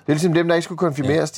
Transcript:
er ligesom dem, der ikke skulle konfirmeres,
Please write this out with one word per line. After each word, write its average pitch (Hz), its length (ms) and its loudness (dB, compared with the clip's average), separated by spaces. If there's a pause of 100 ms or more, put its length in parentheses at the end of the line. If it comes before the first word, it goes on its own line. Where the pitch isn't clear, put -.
er 143 40 2
ligesom 160 220 2
dem, 170 140 2
der 170 60 4
ikke 170 100 0
skulle 170 140 -12
konfirmeres, 147 600 0